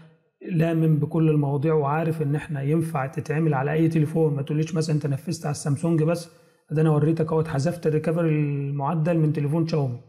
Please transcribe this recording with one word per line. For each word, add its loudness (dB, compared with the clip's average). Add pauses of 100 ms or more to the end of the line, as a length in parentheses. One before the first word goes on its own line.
(520)
لامن 2
بكل 2
المواضيع 2
وعارف 0
ان 0
احنا -6
ينفع -2
تتعمل -2
على 0
اي 2
تليفون. 2
ما -2
تقوليش -2
مثلًا 0
انت -2
نفذت -4
على -4
السامسونج 0
بس، 0 (420)
ده 0
انا 4
وريتك 2
اهوت، 0
حذفت -2
الريكفري 0
المعدل 0
من 2
تليفون 0
شاومي -2